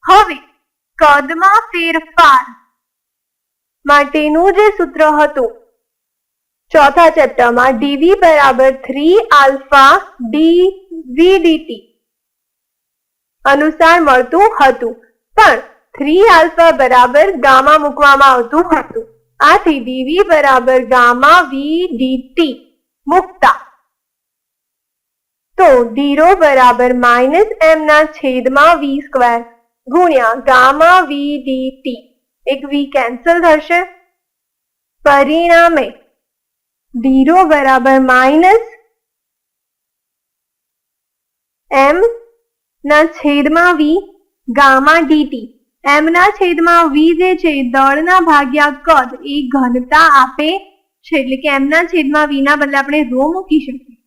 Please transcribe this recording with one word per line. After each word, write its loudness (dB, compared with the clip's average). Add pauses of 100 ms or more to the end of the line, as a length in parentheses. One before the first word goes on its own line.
હવે 2 (600)
કદમાં 0
ફેરફાર -2 (1400)
માટેનું 0
જે 2
સૂત્ર -4
હતું -2 (1200)
ચોથા 4
ચેપ્ટરમાં, 0
ડી -4
વી 0
બરાબર 2 (100)
થ્રી -2 (140)
આલ્ફા 2 (300)
ડી 0 (460)
વી 2
ડી -2
ટી -18 (1600)
અનુસાર 2
મળતું 0
હતું, 0 (440)
પણ 2 (340)
થ્રી 0
આલ્ફા 2
બરાબર 2 (180)
ગામા 4
મૂકવામાં 2
આવતું -2
હતું. -6 (340)
આથી 0
ડી -8
વી -2
બરાબર 0
ગામા 2 (120)
વી -6
ડી -6
ટી -4 (540)
મૂકતા, -2 (2000)
તો 4 (160)
ડી -4
રો 2
બરાબર 2
માઇનસ 0 (140)
એમ 0
ના 2 (100)
છેદમાં 0
વી -6
સ્ક્વેર -2 (480)
ગુણ્યા 0 (100)
ગામા 4
વી -8
ડી -8
ટી. -14 (420)
એક -6
વી -4
કેન્સલ -2
થશે. 0 (1200)
પરિણામે 0 (1080)
ડી 0
રો 2
બરાબર 0
માઇનસ 2 (3000)
એમ 0 (880)
ના 0
છેદમાં 0
વી 0 (500)
ગામા 2
ડી 0
ટી. -14 (360)
એમ 0
ના 2
છેદમાં 0
વી 2
જે 0
છે -2 (160)
દળના 0
ભાગ્યા 0
કદ 0 (240)
એ -4 (120)
ઘનતા 0
આપે 0 (560)
છે, -6
એટલે -4
કે -6
એમ -2
ના -2
છેદમાં -2
વી -2
ના -2
બદલે -4
આપણે -4 (100)
રો -2
મૂકી -4
શકીએ. -18